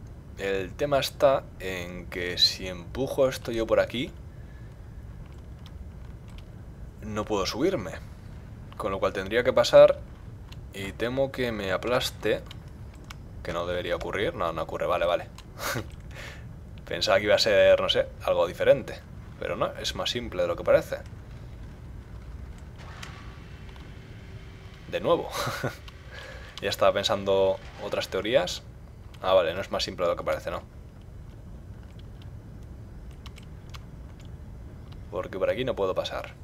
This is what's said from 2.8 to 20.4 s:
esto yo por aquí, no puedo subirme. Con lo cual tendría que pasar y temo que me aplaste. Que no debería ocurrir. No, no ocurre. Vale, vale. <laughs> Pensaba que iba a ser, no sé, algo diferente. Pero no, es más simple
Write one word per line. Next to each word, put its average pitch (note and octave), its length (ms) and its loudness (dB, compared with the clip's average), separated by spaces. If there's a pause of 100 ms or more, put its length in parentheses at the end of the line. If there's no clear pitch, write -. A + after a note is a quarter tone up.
esto B2+ 240 -2
yo A2+ 140 2
por A2 140 6
aquí, A#2 320 0 (3000)
no G#2+ 240 -2
puedo G2 200 2
subirme. A2 480 0 (840)
Con G2+ 140 -2
lo G2 80 -2
cual F#2+ 140 2
tendría G2 300 2
que B2 100 6
pasar C#3+ 460 12 (720)
y G2 200 -6
temo C3 380 0
que B2 200 0
me G2+ 200 -2
aplaste. A2+ 720 2 (1000)
Que E2+ 100 -4
no E2+ 120 0
debería F2 300 0
ocurrir. F2 400 -2
No, E2+ 180 0
no D#2+ 80 -2
ocurre. E2 240 -2
Vale, F2 200 4
vale. E2+ 360 0 (160)
<laughs> - 1300 -8
Pensaba G2 340 2
que G#2 60 0
iba G2+ 100 8
a F2+ 40 2
ser, F#2+ 400 10
no F#2+ 100 2
sé, - 180 4 (160)
algo F2 240 4
diferente. A#2 520 4 (400)
Pero - 160 -2
no, C3 220 0
es - 180 -4
más F#2+ 140 -2
simple A#2+ 340 -2